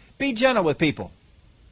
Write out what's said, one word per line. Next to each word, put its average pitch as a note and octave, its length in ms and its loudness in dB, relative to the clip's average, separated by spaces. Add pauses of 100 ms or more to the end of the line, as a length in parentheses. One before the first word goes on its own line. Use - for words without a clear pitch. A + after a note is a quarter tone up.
(200)
Be C4+ 160 -2
gentle A#3 280 2
with D3+ 140 0
people. B2+ 340 -2 (600)